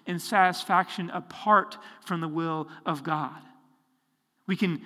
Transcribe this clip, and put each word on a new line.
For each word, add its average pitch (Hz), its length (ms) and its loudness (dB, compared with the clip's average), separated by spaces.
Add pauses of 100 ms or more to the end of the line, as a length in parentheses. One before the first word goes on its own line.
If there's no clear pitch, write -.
and 175 160 -4
satisfaction 180 880 2
apart - 680 2 (260)
from 175 160 -4
the 160 80 -4
will 156 400 -4 (180)
of 147 160 -4
God. 151 340 -4 (1080)
We 190 100 0
can, 180 300 0